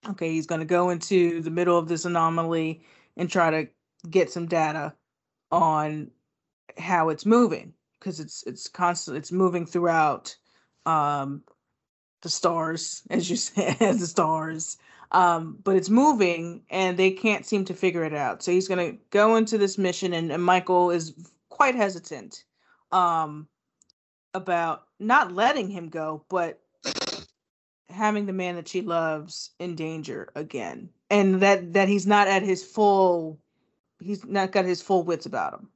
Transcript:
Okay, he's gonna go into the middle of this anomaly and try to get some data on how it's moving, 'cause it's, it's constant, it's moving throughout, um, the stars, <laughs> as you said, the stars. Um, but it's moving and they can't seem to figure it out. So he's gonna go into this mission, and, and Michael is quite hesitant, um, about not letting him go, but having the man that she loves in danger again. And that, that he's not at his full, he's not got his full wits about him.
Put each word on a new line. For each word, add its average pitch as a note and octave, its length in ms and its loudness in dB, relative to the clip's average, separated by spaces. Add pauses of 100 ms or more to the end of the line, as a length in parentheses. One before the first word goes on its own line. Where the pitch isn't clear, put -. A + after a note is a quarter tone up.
Okay, E3+ 220 -6
he's D#3+ 160 -4
gonna D#3+ 180 -4
go F3+ 260 2
into E3+ 500 2
the E3 100 -6
middle F3 280 2
of E3 100 -2
this E3 160 -4
anomaly E3 760 -2 (340)
and F3 120 -4
try E3+ 220 2
to D#3 180 -2 (420)
get F3+ 200 2
some E3+ 160 -6
data D#3 480 -2 (560)
on D#3 600 0 (680)
how E3 300 0
it's D#3 180 -4
moving, A3+ 460 4 (280)
'cause D#3+ 200 -8
it's, - 240 -14
it's - 240 -12
constant, F3 480 -4
it's D3+ 160 -10
moving F3+ 340 0
throughout, E3 720 0 (500)
um, D3 560 -2 (800)
the E3+ 80 -12
stars, E3 760 -2
<laughs> - 40 -12
as F3+ 200 -2
you F3 60 0
said, - 420 -2
the G3+ 280 2
stars. D#3+ 680 -2 (360)
Um, E3+ 520 2
but G3 120 4
it's F#3 140 2
moving F#3+ 800 4
and F#3 260 0
they F#3+ 160 4
can't G#3 340 -2
seem G3 200 0
to F#3 80 -8
figure F3 300 0
it D3+ 100 -6
out. C3 300 -4
So F3+ 80 0
he's F#3 160 2
gonna F3+ 240 -2 (180)
go G#3+ 260 6
into A3 220 2
this G3 200 0
mission, F3+ 340 -2
and, E3 180 -4
and E3 140 -4
Michael F3+ 480 4
is E3 220 -4 (340)
quite C4 260 2
hesitant, E3+ 680 -6 (480)
um, D#3+ 560 0 (880)
about E3+ 500 -4 (140)
not G#3+ 340 2
letting A3+ 380 0
him E3+ 180 -12
go, D#3 400 -8
but F3 320 -4 (1300)
having G#3 380 -2
the F#3+ 60 -6
man F3+ 240 -4
that E3+ 120 -12
she F3+ 140 -4
loves D#3+ 760 -4
in F3 180 -8
danger D#3 580 -10
again. A2+ 540 -10 (220)
And F#3+ 320 4
that, F#3 320 4
that G3 140 4
he's G3 180 0
not G#3 220 6
at F#3+ 140 2
his F#3+ 220 -2
full, F3+ 760 2 (600)
he's F#3+ 240 -8
not F#3+ 280 -2
got F#3+ 120 2
his F3+ 180 -2
full F#3 220 2
wits E3 220 -4
about F#2 280 -6
him. - 220 -18